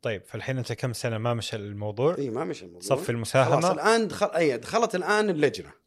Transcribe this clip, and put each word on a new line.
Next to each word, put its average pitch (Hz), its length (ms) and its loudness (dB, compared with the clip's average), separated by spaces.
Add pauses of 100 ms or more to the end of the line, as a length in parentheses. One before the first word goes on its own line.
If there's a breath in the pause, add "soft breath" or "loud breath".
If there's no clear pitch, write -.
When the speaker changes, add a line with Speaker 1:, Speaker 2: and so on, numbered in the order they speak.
Speaker 1:
طيب، 107 220 -4
فالحين 131 340 -6
أنت 120 140 -4
كم 123 200 -4
سنة 113 260 -4
ما 120 160 0
مشى 113 220 -6
الموضوع؟ 104 600 -2
Speaker 2:
إي، 139 120 -2
ما 127 140 -4
مشى 156 200 -8
الموضوع. 87 240 -14
Speaker 1:
صف 127 220 0
المساهمة. 131 500 2
Speaker 2:
خلاص، 175 100 4
الآن 208 380 4
دخل-، - 260 -2
أي، 147 240 4
دخلت 202 360 0
الآن 202 360 2
اللجنة. 143 420 0 (140)